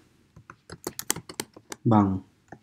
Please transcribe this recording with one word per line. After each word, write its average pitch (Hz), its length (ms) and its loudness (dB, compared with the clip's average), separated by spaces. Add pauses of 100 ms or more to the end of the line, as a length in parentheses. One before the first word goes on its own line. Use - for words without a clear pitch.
(1800)
bằng 101 340 4 (440)